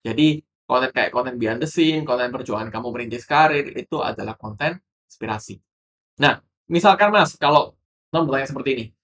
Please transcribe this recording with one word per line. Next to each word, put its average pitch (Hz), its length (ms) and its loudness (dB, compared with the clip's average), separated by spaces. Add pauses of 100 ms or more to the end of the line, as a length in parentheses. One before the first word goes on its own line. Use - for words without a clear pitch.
Jadi 151 400 2 (240)
konten 127 240 0
kayak 123 240 -2
konten 123 240 -2
behind 117 240 -2
the 151 80 -2
scene, 160 320 2
konten 127 320 -2
perjuangan 113 400 -6
kamu 113 240 -6
merintis 120 320 -8
karir, 151 480 2
itu 147 240 -6
adalah 110 400 -6
konten 143 400 -6 (240)
inspirasi. 107 560 -10 (560)
Nah, 139 240 2 (240)
misalkan, 202 480 4
Mas, 180 240 2
kalau 147 400 2 (320)
teman 165 160 0
bertanya 135 240 -2
seperti 139 240 -4
ini 113 140 -4 (180)